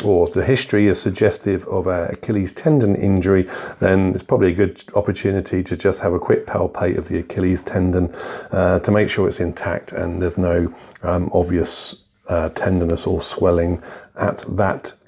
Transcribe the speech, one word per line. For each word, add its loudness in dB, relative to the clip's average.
or 4
the 0
history 2
is 2
suggestive 0
of -2
a -2
Achilles -4
tendon 2
injury, 2
then 4
it's -8
probably 4
a 0
good 0
opportunity 0
to -4
just 0
have 0
a 0
quick 0
palpate -2
of -6
the -4
Achilles -2
tendon, 0
uh, 2
to -2
make 4
sure 0
it's -4
intact -6
and -4
there's -2
no, 0
um, -2
obvious, -2
uh, -2
tenderness 0
or -2
swelling 0
at -4
that -2